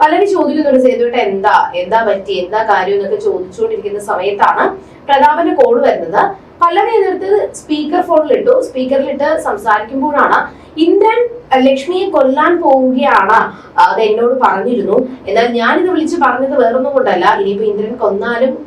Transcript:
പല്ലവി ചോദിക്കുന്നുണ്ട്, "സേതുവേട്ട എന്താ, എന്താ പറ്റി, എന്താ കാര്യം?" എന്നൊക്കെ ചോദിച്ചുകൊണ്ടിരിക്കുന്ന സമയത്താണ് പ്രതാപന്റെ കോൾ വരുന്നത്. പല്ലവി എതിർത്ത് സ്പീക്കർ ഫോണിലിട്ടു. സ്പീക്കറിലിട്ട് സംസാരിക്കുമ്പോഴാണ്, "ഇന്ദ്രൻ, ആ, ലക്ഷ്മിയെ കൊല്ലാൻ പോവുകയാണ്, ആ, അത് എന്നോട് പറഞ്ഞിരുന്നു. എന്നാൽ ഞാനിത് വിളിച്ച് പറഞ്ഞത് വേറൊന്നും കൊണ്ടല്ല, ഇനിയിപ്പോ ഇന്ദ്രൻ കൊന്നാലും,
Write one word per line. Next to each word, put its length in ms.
പല്ലവി 240
ചോദിക്കുന്നുണ്ട്, 640
"സേതുവേട്ട 260
എന്താ, 600
എന്താ 280
പറ്റി, 280
എന്താ 300
കാര്യം?" 320
എന്നൊക്കെ 220
ചോദിച്ചുകൊണ്ടിരിക്കുന്ന 840
സമയത്താണ് 760
പ്രതാപന്റെ 460
കോൾ 320
വരുന്നത്. 440
പല്ലവി 260
എതിർത്ത് 640
സ്പീക്കർ 460
ഫോണിലിട്ടു. 600
സ്പീക്കറിലിട്ട് 800
സംസാരിക്കുമ്പോഴാണ്, 1120
"ഇന്ദ്രൻ, 480
ആ, 40
ലക്ഷ്മിയെ 500
കൊല്ലാൻ 520
പോവുകയാണ്, 720
ആ, 80
അത് 120
എന്നോട് 400
പറഞ്ഞിരുന്നു. 680
എന്നാൽ 240
ഞാനിത് 380
വിളിച്ച് 320
പറഞ്ഞത് 380
വേറൊന്നും 320
കൊണ്ടല്ല, 480
ഇനിയിപ്പോ 240
ഇന്ദ്രൻ 300
കൊന്നാലും, 720